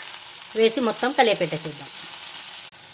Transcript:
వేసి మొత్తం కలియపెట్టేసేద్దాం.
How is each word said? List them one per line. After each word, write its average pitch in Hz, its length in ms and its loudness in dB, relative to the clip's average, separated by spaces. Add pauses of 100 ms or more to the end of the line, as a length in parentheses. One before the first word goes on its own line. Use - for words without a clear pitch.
(600)
వేసి 226 200 6 (100)
మొత్తం 240 200 0 (100)
కలియపెట్టేసేద్దాం. 156 680 2 (1040)